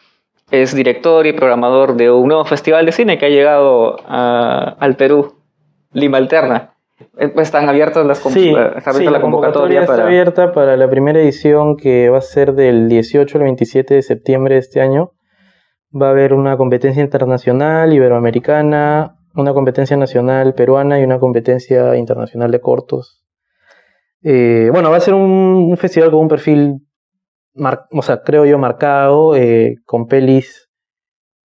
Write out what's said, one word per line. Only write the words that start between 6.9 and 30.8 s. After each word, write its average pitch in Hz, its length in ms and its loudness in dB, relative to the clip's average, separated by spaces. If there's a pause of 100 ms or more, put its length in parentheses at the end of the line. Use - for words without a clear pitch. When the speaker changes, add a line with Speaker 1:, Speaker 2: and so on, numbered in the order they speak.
Speaker 1:
Eh, 147 100 -4
pues, 156 200 -2
están 147 220 -2
abiertas 151 360 0
las 139 140 -2
con-, 135 120 -4
Speaker 2:
Sí, 185 180 2
Speaker 1:
eh, 143 260 0
está - 140 -8
abierta - 20 -4
Speaker 2:
sí, 139 140 0
Speaker 1:
la 151 60 0
Speaker 2:
la - 100 0
Speaker 1:
convocatoria 139 580 0
Speaker 2:
convocatoria - 0 -
está 135 140 0
Speaker 1:
para 117 120 0
Speaker 2:
abierta 180 460 0
para 135 240 2
la 131 140 2
primera 143 300 0
edición, 151 580 0
que 123 320 2
va 131 80 2
a - 20 0
ser 139 320 -2
del 123 380 2
dieciocho 127 480 0
al 147 60 0
veintisiete 131 500 -2
de 135 80 2
septiembre 131 540 -2
de 131 40 2
este 131 220 -4
año. 139 300 -2 (800)
Va 139 180 -2
a - 20 0
haber 135 240 2
una 135 240 -2
competencia 131 440 -2
internacional 139 920 0
iberoamericana, 147 1200 0 (180)
una 139 200 -2
competencia 135 420 -2
nacional 131 560 -2
peruana 135 480 0
y 135 40 2
una 131 140 0
competencia 123 800 0
internacional 117 540 -4
de 120 100 -2
cortos. 127 640 -6 (1040)
Eh, 120 460 2
bueno, 165 180 2
va 165 60 2
a 170 40 2
ser 190 120 0
un, 196 100 2
un 185 540 2
festival 165 340 0
con 156 100 2
un 160 80 0
perfil 147 500 0 (760)
mar-, 131 380 -6
o 151 80 -4
sea, 127 220 -4
creo 147 240 2
yo, 156 120 4
marcado, 139 800 0
eh, 117 380 0 (100)
con 117 220 -6
pelis, 131 640 -2 (800)